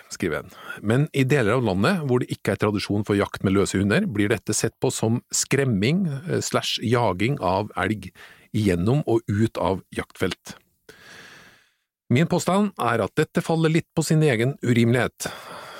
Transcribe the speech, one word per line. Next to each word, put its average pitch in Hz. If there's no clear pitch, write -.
skriver 76
han. -
«Men 117
i 139
deler 127
av 127
landet 107
hvor 127
det -
ikke -
er -
tradisjon 104
for 101
jakt -
med 98
løse 98
hunder, 104
blir 104
dette 107
sett -
på 135
som 113
skremming, 131
eh, 131
slash -
jaging 117
av 95
elg 92
gjennom 104
og 117
ut 107
av 90
jaktfelt. -
Min 151
påstand 196
er 117
at 95
dette 156
faller 160
litt 160
på 160
sin 156
egen 131
urimelighet. 117